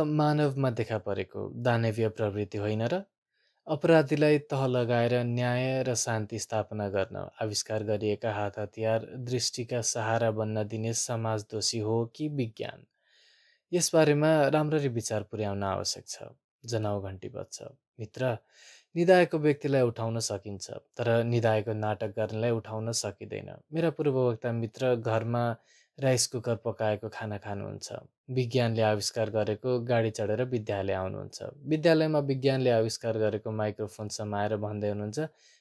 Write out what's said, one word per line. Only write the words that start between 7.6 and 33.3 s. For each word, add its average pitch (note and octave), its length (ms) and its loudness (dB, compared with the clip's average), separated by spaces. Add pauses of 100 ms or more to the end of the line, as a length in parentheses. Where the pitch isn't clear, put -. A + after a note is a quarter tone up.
गरिएका G#2+ 480 -2
हात G#2 260 -4
हतियार A2 480 -2 (100)
दृष्टिका B2 640 -4
सहारा A2+ 500 0
बन्न G#2+ 340 -2
दिने A2+ 300 -4
समाज A2+ 560 -4
दोषी A2 280 -4
हो A2+ 280 0
कि D3+ 220 -8
विज्ञान? A2+ 580 -6 (840)
यसबारेमा D#3 760 6
राम्ररी D3+ 400 2
विचार A2+ 340 -2
पुर्याउन G2+ 400 -4
आवश्यक F#2+ 460 -4
छ। - 100 -12 (480)
जनाउ G#2+ 360 -2
घन्टी F#2+ 260 -10
बज्छ। - 340 -12 (380)
मित्र, A#2+ 380 -4 (580)
निदाएको E3+ 420 6
व्यक्तिलाई C#3+ 440 4
उठाउन A2+ 360 0
सकिन्छ, G2+ 520 -6
तर A#2 540 0
निदाएको A2+ 480 2
नाटक G#2+ 440 -2
गर्नलाई A2 340 0
उठाउन A2 420 -4
सकिँदैन। G#2 640 -8 (160)
मेरा D#3+ 180 2
पूर्ववक्ता B2+ 600 0
मित्र A#2+ 440 0
घरमा A#2 600 0 (440)
राइस C3 260 2
कुकर A#2 300 -2
पकाएको G#2+ 520 -2
खाना G#2 300 -8
खानुहुन्छ। G2+ 540 -10 (380)
विज्ञानले A#2+ 520 2
आविष्कार G#2+ 480 0
गरेको G#2+ 500 0
गाडी A#2 300 2
चढेर G#2+ 340 -2
विद्यालय G#2 480 -2
आउनुहुन्छ। G2 460 -6 (180)
विद्यालयमा D#3 640 2
विज्ञानले C3+ 520 2
आविष्कार A2+ 480 0
गरेको G#2+ 320 0